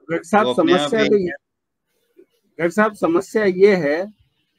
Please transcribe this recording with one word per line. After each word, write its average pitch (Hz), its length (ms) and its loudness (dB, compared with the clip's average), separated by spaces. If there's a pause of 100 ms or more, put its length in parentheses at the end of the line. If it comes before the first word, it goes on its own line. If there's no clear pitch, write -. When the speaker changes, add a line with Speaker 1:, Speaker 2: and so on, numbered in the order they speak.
(120)
Speaker 1:
डॉक्टर 165 120 -6
साहब, 214 220 0
Speaker 2:
वो 123 80 -2
अपने 170 200 2
आप 180 60 2
Speaker 1:
समस्या 147 200 -2
Speaker 2:
ही 208 100 0
Speaker 1:
तो 208 80 2
ये, 180 140 -2 (880)
डॉक्टर - 500 -10
साहब, 214 260 0
समस्या 330 500 -2
ये 196 300 4
है 170 380 -4 (460)